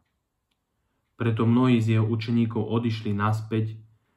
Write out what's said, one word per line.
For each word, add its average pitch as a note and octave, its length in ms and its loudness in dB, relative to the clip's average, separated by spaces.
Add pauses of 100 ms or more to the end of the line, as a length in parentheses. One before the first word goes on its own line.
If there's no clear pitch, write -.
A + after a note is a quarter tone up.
(1160)
Preto A2+ 300 0
mnohí B2 340 4
z A2+ 160 2
jeho A2 140 4
učeníkov A#2 500 -2
odišli A2 540 -2
naspäť A2 640 -2 (400)